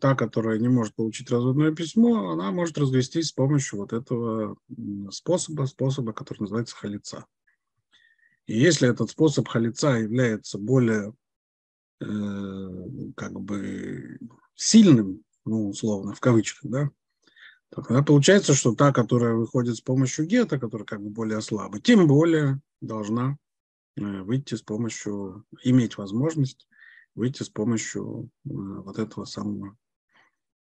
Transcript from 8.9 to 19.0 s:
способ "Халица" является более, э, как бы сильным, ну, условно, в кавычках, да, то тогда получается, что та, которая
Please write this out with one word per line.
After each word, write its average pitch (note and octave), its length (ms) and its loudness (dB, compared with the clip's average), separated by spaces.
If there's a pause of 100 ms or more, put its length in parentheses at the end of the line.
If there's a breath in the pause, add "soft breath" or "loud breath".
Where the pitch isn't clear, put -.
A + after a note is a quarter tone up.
способ D3 380 0
"Халица" A#2 440 -2
является A2+ 680 -2
более, A2 560 2 (880)
э, - 40 -10 (1080)
как F#2+ 260 -12
бы G2 800 -10 (360)
сильным, C3 680 6 (220)
ну, A2 240 -2
условно, G2+ 440 -4
в - 60 -14
кавычках, A#2+ 520 2
да, C#3 180 -2 (840 soft breath)
то - 120 -10
тогда B2+ 200 2
получается, D3+ 500 6
что B2+ 220 2
та, C#3+ 180 4
которая A#2+ 420 2